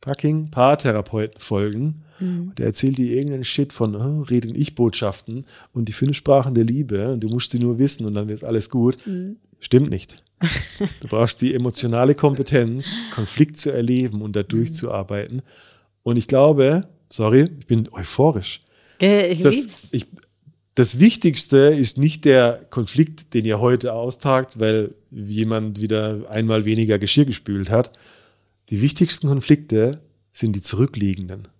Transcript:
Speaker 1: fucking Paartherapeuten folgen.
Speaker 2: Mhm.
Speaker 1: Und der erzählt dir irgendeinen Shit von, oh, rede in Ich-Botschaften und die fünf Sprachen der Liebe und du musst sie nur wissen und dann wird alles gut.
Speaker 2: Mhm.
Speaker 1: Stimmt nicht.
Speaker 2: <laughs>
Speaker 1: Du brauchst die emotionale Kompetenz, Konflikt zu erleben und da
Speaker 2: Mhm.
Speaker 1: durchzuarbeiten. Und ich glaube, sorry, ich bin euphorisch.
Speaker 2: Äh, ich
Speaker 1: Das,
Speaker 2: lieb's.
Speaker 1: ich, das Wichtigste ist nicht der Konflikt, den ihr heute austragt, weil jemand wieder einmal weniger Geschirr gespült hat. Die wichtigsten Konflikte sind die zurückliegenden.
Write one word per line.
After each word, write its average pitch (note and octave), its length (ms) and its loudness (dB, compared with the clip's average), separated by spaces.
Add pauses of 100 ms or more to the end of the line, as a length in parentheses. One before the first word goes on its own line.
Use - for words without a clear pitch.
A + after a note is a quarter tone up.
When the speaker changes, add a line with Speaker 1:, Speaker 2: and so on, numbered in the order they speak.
Speaker 1:
fucking D3+ 480 -4
Paartherapeuten A2+ 880 0
folgen. A2 640 -4 (160)
Speaker 2:
Mhm. F3+ 300 -6
Speaker 1:
Und F#3+ 100 -18
der A2+ 80 -2
erzählt C3 320 0
dir A#2+ 160 -2
irgendeinen C#3 280 -4
Shit C#3+ 300 -4
von, G#2+ 220 -2
oh, C#3 260 -4
rede B2 280 -2
in A#2 60 -8
Ich-Botschaften A#2+ 920 -4 (280)
und A#2+ 160 -4
die A2 40 -8
fünf C3+ 220 -2
Sprachen C3+ 380 2
der A#2 100 2
Liebe A2+ 480 -2
und A#2+ 100 -6
du A2 80 -6
musst A#2+ 220 -4
sie B2 80 -2
nur A#2+ 200 -2
wissen C3 260 2
und G#2 80 -6
dann G#2 160 -4
wird G#2 140 -10
alles - 260 -2
gut. B2 380 0
Speaker 2:
Mhm. F#3+ 300 -10 (240)
Speaker 1:
Stimmt C#3 280 2
nicht. - 280 -8 (240)
Speaker 2:
<laughs> E3+ 80 0 (520)
Speaker 1:
Du - 60 -16
brauchst A2+ 340 0
die B2+ 120 0
emotionale B2 640 2
Kompetenz, C3+ 840 0 (160)
Konflikt B2+ 440 0
zu - 120 2
erleben B2 520 -2
und G#2 140 -6
da G#2 60 -2
Speaker 2:
Mhm. F#2+ 80 -6
Speaker 1:
durchzuarbeiten. A2 920 -4 (600)
Und A#2+ 140 0
ich A2+ 100 -2
glaube, C#3+ 600 4 (200)
sorry, A2+ 360 4 (140)
ich - 80 -20
bin A2+ 240 0
euphorisch. A#2 680 -2 (400)
Speaker 2:
Äh, G3 300 4
ich E3 100 -4
Speaker 1:
Das, D3 140 6
Speaker 2:
lieb's. B3+ 360 -2
Speaker 1:
ich, - 160 -6 (680)
das B2 260 2
Wichtigste E3 580 4
ist C#3 420 6
nicht D3+ 260 0
der B2 460 4
Konflikt, D3+ 640 -2
den A2+ 100 0
ihr A2 140 0
heute A#2+ 340 0
austragt, B2+ 680 -2
weil A2 360 0 (160)
jemand A2 680 -4
wieder G#2+ 500 -4
einmal A2 360 0
weniger A2 320 2
Geschirr G#2 280 2
gespült G2+ 440 -6
hat. A2+ 220 0 (800)
Die G2+ 100 -2
wichtigsten D3 460 2
Konflikte C#3 720 0 (300)
sind A2 240 -2
die G2 60 -6
zurückliegenden. G2 840 -2 (120)